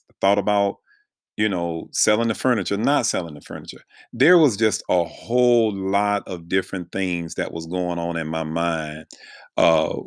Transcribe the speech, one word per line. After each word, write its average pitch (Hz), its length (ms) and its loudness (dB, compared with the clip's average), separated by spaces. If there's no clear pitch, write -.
thought 101 160 4
about, 101 380 0
you 107 140 0
know, 87 440 -2
selling 110 340 2
the 107 80 -2
furniture, 104 420 0
not 131 300 0
selling 85 260 -4
the 73 80 -14
furniture. 80 400 -12
There 151 240 6
was 135 180 6
just 107 340 0
a 90 140 4
whole 120 720 2
lot 101 540 0
of 85 200 -8
different 92 440 -2
things 87 440 -4
that 87 180 -4
was 82 120 -8
going 87 320 -4
on 85 200 -4
in 78 100 -4
my 80 160 -2
mind, 80 600 -4
uh, 82 320 4